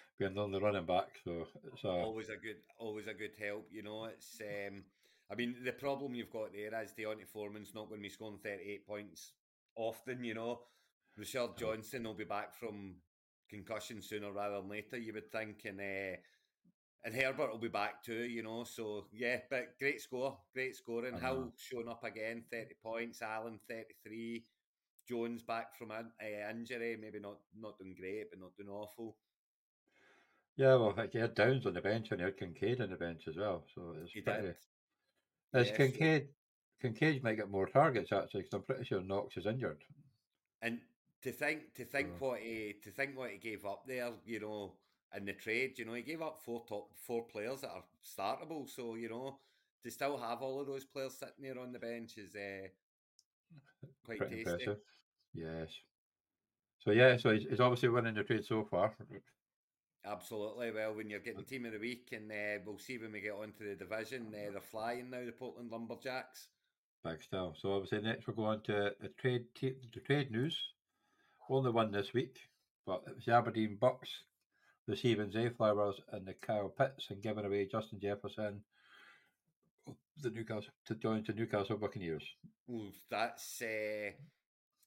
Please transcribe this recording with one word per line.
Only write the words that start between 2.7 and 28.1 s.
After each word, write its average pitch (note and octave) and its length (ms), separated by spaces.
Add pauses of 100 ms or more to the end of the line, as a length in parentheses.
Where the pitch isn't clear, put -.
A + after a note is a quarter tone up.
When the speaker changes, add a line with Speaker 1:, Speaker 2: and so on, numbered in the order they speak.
Speaker 2:
always G#2+ 280
a G#2+ 80
good G2+ 160 (100)
help. G#2 300
You G#2 140
know, G#2+ 220
it's, - 360
um, G2+ 400 (480)
I G#2 60
mean, A#2+ 180 (100)
the B2+ 80
problem C3+ 440
you've A#2 160
got G#2+ 200
there G#2+ 300
is F#2+ 100
Deontay G#2+ 360
Foreman's G#2 460
not G#2+ 140
gonna G#2+ 140
be G2+ 60
scoring G#2 340
thirty-eight G2+ 440
points G#2 460 (440)
often. A2+ 480
You A2+ 100
know, A#2 280 (560)
Rashard A2+ 420
Speaker 1:
No. A2 140
Speaker 2:
Johnson A2+ 280
will A2 100
be G#2 120
back G#2 280
from G2+ 440 (520)
concussion G#2 540
sooner G#2 300
rather G2+ 240
than F#2+ 120
later, G#2+ 300
you A2 160
would G#2+ 160
think, G#2+ 340
and, G2+ 160
uh, G2 360 (880)
and A2+ 100
Herbert C3+ 380
will A2+ 60
be A2+ 100
back G#2 340
too. A#2 220
You A#2 180
know, A2+ 220
so G#2 480
yeah, A#2+ 260 (100)
but B2 300
great C3+ 240
score, C3+ 340 (160)
great C3 220
scoring. A#2+ 400
Speaker 1:
I A#2 60
know. B2+ 60
Speaker 2:
Hill C3 300
showing A#2 320
up A#2 140
again, A2+ 480
thirty A#2+ 320
points. A#2 400
Allen A2 440
thirty-three. A2+ 760 (640)
Jones A#2 340
back A2+ 320
from A2+ 160
in-, A2+ 220 (100)
uh, G#2 280
injury, A#2 500
maybe G#2+ 180
not, G2+ 200 (200)
not A2 200
doing F#2+ 200
great, F#2+ 300